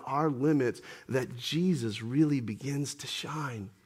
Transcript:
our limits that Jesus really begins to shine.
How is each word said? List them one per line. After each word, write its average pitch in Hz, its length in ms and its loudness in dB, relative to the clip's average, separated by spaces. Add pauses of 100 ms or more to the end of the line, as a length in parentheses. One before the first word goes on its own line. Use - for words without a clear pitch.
our 147 240 2
limits 135 500 4 (280)
that 127 280 -2
Jesus 123 640 0
really 139 400 4
begins 123 540 -4
to - 140 -12
shine. 131 600 -6 (160)